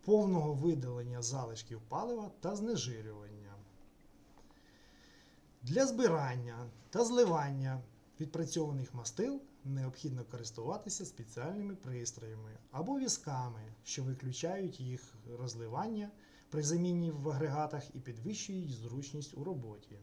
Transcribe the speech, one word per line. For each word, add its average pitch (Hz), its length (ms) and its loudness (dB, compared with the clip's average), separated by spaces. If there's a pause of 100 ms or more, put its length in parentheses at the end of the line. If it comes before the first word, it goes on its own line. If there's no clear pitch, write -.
повного 185 480 8
видалення 123 680 2
залишків 117 680 -4
палива 208 500 -2
та 190 160 -2
знежирювання. 110 960 -2 (2000)
Для 180 220 6
збирання 127 840 4 (200)
та 233 160 4
зливання 143 760 4 (380)
відпрацьованих 151 760 0
мастил 220 480 -2 (240)
необхідно 131 680 -2
користуватися 127 720 -6
спеціальними 175 720 -6
пристроями 113 760 -8 (200)
або 208 280 0
візками, 123 600 -2 (220)
що - 200 -4
виключають 135 760 -2
їх 127 340 -6 (260)
розливання 127 720 -4 (380)
при 151 140 0
заміні 170 480 4
в 143 180 0
агрегатах 151 680 0
і 127 40 -8
підвищують 151 720 -4
зручність 127 680 -6
у 143 60 -4
роботі. 110 580 -6